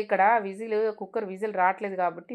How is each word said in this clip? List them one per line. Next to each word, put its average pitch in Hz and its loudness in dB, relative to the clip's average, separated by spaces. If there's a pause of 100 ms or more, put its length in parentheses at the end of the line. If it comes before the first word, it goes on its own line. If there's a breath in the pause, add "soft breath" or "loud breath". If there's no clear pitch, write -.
ఇక్కడ 202 2 (240)
విజిల్, 214 -4 (220)
కుక్కర్ 214 -6
విజిల్ 202 -6
రావట్లేదు 190 0
కాబట్టి 175 -4